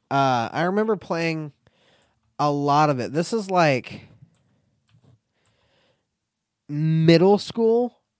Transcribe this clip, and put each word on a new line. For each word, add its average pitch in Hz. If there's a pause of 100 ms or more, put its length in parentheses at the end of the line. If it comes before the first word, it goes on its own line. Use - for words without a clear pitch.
Uh, 131
I 147
remember 208
playing 165 (840)
a 147
lot 143
of 135
it. 110
This 165
is, 214
like, 160 (2500)
middle 160
school 233 (180)